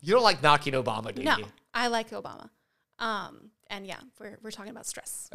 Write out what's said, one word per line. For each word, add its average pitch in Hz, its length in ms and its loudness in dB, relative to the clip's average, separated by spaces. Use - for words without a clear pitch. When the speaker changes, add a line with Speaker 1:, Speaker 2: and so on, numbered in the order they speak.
Speaker 1:
you 160 120 0
don't 247 80 8
like 185 180 6
knocking 147 340 6
Obama, 110 380 -2
do 254 120 -8
Speaker 2:
No, 285 120 4
Speaker 1:
you? 214 100 -4
Speaker 2:
I 240 140 0
like 226 220 -2
Obama. 208 380 -14
Um, 220 500 -6
and 196 180 -10
yeah, 190 140 -12
we're, 214 200 -16
we're 220 120 -14
talking 208 180 -14
about - 160 -16
stress. - 480 -12